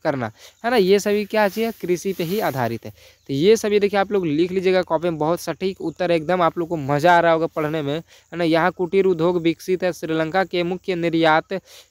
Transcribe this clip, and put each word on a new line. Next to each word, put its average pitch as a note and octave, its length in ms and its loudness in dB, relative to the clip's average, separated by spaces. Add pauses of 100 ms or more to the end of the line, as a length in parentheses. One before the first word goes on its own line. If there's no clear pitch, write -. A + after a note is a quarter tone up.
करना, C3 280 -2 (340)
है A#3 60 0
ना, B3+ 40 0
ये G3 240 4
सभी G#3 260 -2
क्या G#3+ 240 0
चीज़ G#3+ 160 -4
है, A3+ 60 -6
कृषि F3+ 420 -4
पे F3 100 -4
ही F3+ 160 -4
आधारित B2+ 460 -2
है। G#2+ 60 -14 (360)
तो C#3 60 -6
ये F3 220 4
सभी G#3 240 0
देखिए G3+ 200 0
आप G3 120 -2
लोग G3 140 -2
लिख E3 260 0
लीजिएगा F#3 300 0
कॉपी E3 280 -2
में, E3 80 -4
बहुत D#3 220 0
सटीक F#3 420 -6
उत्तर E3+ 300 -4
एकदम, E3+ 300 0
आप E3 160 2
लोग E3+ 120 -4
को F3 60 -4
मज़ा D3 420 4
आ - 20 8
रहा E3 120 4
होगा D#3+ 160 0
पढ़ने D#3 340 -4
में, C#3+ 160 -4
है - 400 -16
ना। F3 60 -2
यहाँ E3 280 2
कुटीर F#3 340 0
उद्योग F3 360 0
विकसित E3+ 420 -2
है, F3+ 100 -2
श्रीलंका D#3+ 500 -2
के F3 200 -2
मुख्य F3+ 320 -4
निर्यात E3 640 2 (320)